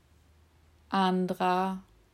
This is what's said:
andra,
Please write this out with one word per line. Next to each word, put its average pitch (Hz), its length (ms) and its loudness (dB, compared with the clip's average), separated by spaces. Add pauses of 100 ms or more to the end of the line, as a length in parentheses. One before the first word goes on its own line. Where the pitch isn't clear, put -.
(880)
andra, 185 920 0 (340)